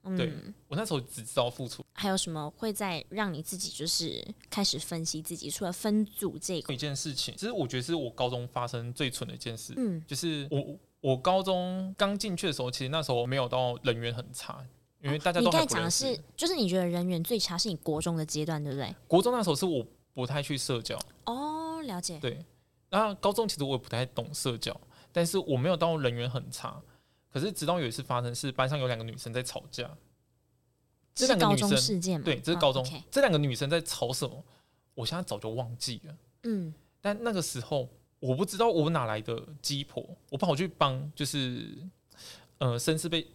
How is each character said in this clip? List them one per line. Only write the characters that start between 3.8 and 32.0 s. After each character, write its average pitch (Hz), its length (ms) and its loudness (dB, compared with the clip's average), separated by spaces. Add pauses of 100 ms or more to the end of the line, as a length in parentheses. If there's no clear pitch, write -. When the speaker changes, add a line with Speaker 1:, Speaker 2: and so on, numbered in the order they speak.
Speaker 1:
是 127 340 -2 (280)
开 208 120 0
始 190 160 2
分 165 280 -4
析 156 160 -4
自 165 160 -8
己？ - 120 -8
除 170 140 -4
了 175 80 -2
分 214 340 2
组 202 320 -4
这 185 200 -4
一 139 40 -2
块。 139 140 -4
Speaker 2:
一 - 20 -8
件 143 160 -2
事 139 200 -4
情， - 240 -2
其 196 80 -6
实 233 80 -2
我 170 120 2
觉 127 120 -2
得 127 60 0
是 165 120 0
我 135 140 -2
高 123 200 0
中 123 200 -2
发 123 180 -2
生 120 260 -6
最 139 160 0
蠢 120 160 -4
的 - 80 -8
一 - 40 -10
件 113 200 -6
事， - 200 -12
Speaker 1:
嗯。 185 280 0
Speaker 2:
就 - 80 -6
是 147 380 -2
我， 139 260 -2 (220)
我 131 180 4
高 185 240 4
中 185 560 0
刚 202 200 4
进 196 180 -2
去 190 120 0
的 151 60 2
时 135 80 -2
候， 127 80 0
其 - 100 -6
实 131 100 -2
那 156 120 0
时 139 100 -2
候 120 140 4
没 127 100 0
有 127 120 2
到 127 360 2
人 120 120 4
缘 117 180 -2
很 123 200 -6
差， - 320 -10 (360)
因 139 100 -2
为 151 80 0
大 170 140 2
家 175 80 6
都 208 100 8
还 - 0 -
不 - 0 -
认 - 0 -
识。 - 0 -
Speaker 1:
哦， - 0 -
你 - 0 -
刚 320 160 6
才 - 80 0
讲 165 80 2
的 170 80 0
是， 262 320 0 (120)
就 330 120 0
是 359 80 2
你 226 120 2
觉 180 100 2
得 180 80 2
人 175 220 0
缘 170 160 0
最 226 140 0
差 175 200 0
是 175 120 0
你 170 80 -2
国 156 240 0
中 170 140 0
的 156 100 0
阶 151 200 -2
段， 156 180 -2
对 143 80 -4
不 139 60 -4
对？ 127 160 -4 (140)
Speaker 2:
国 175 140 8
中 240 100 4
那 240 120 2
时 175 60 2
候 143 60 4
是 190 100 0
我 143 200 0 (280)
不 127 120 -2
太 143 160 -2
去 143 160 -2
社 123 240 -2
交。 - 160 -6 (280)
Speaker 1:
哦， 311 580 -4
了 190 160 -6
解。 175 200 -6
Speaker 2:
对， 139 240 -4 (460)
那 208 260 2
高 208 160 2
中 214 160 2
其 - 100 -4
实 143 60 -2
我 139 80 0
也 131 60 2
不 - 120 -6
太 120 160 0
懂 123 280 -6
社 120 240 -2
交， - 220 -6 (320)
但 170 140 4
是 180 120 0
我 147 200 2
没 135 120 4
有 175 80 4
到 165 200 4
人 127 160 2
缘 120 160 -2
很 123 220 -4
差。 - 300 -8 (480)
可 - 100 -4
是 196 120 0
直 156 140 -4
到 175 140 4
有 135 80 0
一 113 40 -2
次 131 120 -6
发 123 180 2
生 120 120 -4
是 127 180 -4
班 131 180 2
上 151 80 0
有 127 100 0
两 120 100 0
个 113 60 -6
女 113 140 -8
生 117 160 -10
在 123 80 0
吵 - 300 -6
架。 123 180 -6 (1300)
Speaker 1:
这 254 120 4
是 254 80 6
高 - 200 6
中 202 200 4
事 202 240 2
件 175 200 0